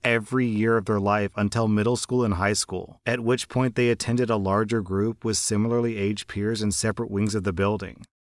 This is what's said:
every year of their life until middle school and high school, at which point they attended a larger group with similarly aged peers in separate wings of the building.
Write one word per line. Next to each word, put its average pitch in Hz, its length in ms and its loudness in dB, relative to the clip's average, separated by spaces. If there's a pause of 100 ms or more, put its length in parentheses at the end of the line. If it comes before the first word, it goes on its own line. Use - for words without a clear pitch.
every 120 440 2
year 113 280 2
of 107 100 0
their 107 140 0
life 101 360 0
until 107 320 2
middle 107 300 2
school 123 280 0
and 104 80 0
high 98 200 0
school, - 520 -6
at 120 180 -2
which 123 240 0
point 127 280 0
they 123 140 4
attended 120 420 0
a 110 60 2
larger 104 440 0
group 98 420 -2
with 110 140 0
similarly 117 580 0
aged 101 320 -2
peers 107 360 -2
in 104 80 0
separate 110 400 -2
wings 101 240 0
of 98 80 -2
the 95 100 -2
building. 98 500 -2 (200)